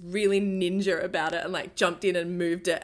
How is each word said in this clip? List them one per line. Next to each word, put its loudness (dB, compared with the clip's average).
really 2
ninja 0
about -2
it -2
and, -4
like, -6
jumped 0
in 2
and -2
moved 0
it 0